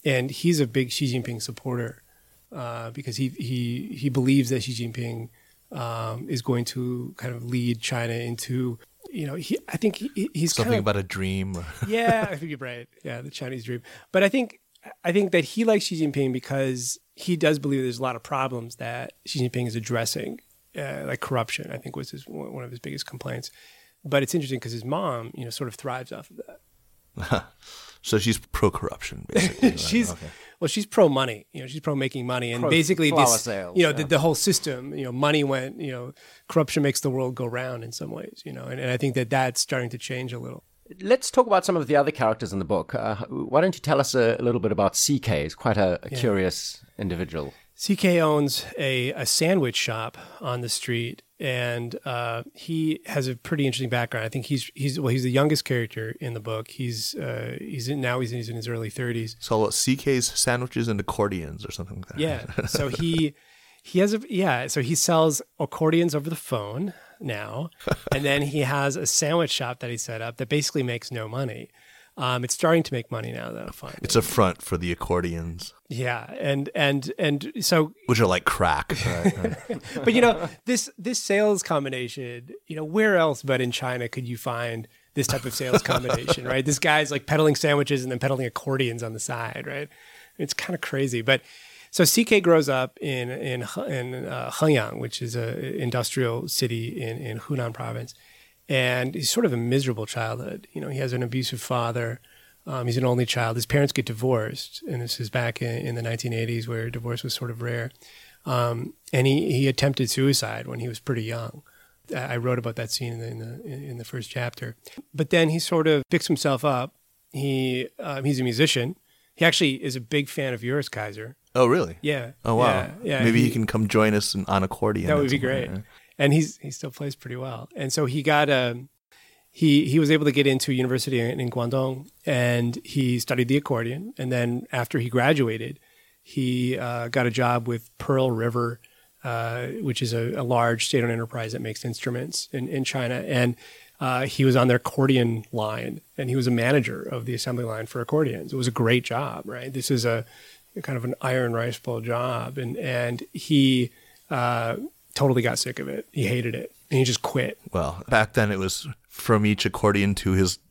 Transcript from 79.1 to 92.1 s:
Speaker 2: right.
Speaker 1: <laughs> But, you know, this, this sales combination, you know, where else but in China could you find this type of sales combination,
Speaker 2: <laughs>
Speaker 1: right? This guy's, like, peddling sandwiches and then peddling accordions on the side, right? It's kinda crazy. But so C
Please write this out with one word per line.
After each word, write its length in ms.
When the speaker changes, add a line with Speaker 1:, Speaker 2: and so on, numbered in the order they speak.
Speaker 2:
right. 140
Speaker 1:
<laughs> 80
But, 120
you 80
know, 260
this, 320
this 260
sales 400
combination, 880
you 60
know, 100
where 340
else 240
but 180
in 100
China 380
could 180
you 120
find 500
this 140
type 180
of 80
sales 300
combination, 640
Speaker 2:
<laughs> 0
Speaker 1:
right? 160
This 140
guy's, 320
like, 160
peddling 280
sandwiches 480
and 80
then 80
peddling 280
accordions 560
on 100
the 80
side, 460
right? 240
It's 160
kinda 240
crazy. 420
But 220
so 140
C 200